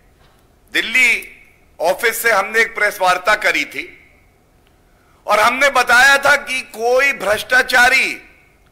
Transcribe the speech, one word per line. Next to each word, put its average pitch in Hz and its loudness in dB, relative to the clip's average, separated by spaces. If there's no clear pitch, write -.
दिल्ली 226 0
ऑफिस 190 -2
से 233 0
हमने 208 0
एक 220 -4
प्रेस 202 -4
वार्ता 185 0
करी 170 -2
थी 139 -12
और 208 2
हमने 254 2
बताया 262 4
था 277 2
कि 254 -8
कोई 254 0
भ्रष्टाचारी, 247 0